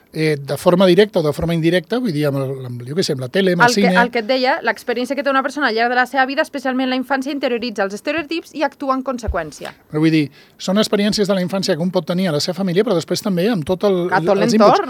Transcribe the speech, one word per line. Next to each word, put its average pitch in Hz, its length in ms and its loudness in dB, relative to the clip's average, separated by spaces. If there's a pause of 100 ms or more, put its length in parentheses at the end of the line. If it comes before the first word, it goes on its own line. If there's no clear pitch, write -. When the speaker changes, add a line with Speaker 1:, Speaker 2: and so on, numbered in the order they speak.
(120)
Speaker 1:
eh, 156 280 0
de 139 180 -6
forma 185 280 6
directa 185 340 4
o - 20 0
de 147 100 2
forma 165 220 -2
indirecta, 165 480 0
vull 233 100 -2
dir, 147 140 -2
amb 139 120 0
el, 131 280 -6
amb, 120 160 -10
jo 131 140 -10
què 190 100 0
sé, 165 80 -2
amb 127 80 -6
la 127 60 -6
tele, 185 260 0
amb 175 80 2
el 240 60 6
Speaker 2:
El 247 60 2
que, 202 140 2
Speaker 1:
cine. 180 140 4
Speaker 2:
el 240 80 2
que 240 80 -4
et 214 80 -4
deia, 262 300 0 (100)
l'experiència 247 480 -4
que 277 80 -4
té 277 80 -2
una 269 120 2
persona 277 260 -2
al 220 80 0
llarg 240 140 2
de 254 60 0
la 247 100 2
seva 262 200 2
vida, 277 160 -2
especialment 262 480 -2
la 254 80 0
infància, 262 340 -2
interioritza 240 520 -2
els 196 100 -4
estereotips 330 640 -6
i 311 80 0
actua 269 300 -2
en 262 100 -4
conseqüència. 175 640 -6 (200)
Speaker 1:
Però 151 120 -2
vull 160 80 6
dir, 156 140 4 (340)
són 190 240 0
experiències 208 480 0
de 202 40 4
la 185 80 0
infància 185 340 -2
que 147 60 -4
un 180 120 -2
pot 175 120 0
tenir 185 220 -2
a 151 40 0
la 147 80 0
seva 175 180 -4
família, 185 240 0
però 214 160 0
després 170 240 -4
també 185 260 0
amb 190 160 -2
tot 180 220 -4
el, 180 240 0
Speaker 2:
A 185 100 2
tot 175 140 2
Speaker 1:
els 196 180 2
Speaker 2:
l'entorn, 247 380 4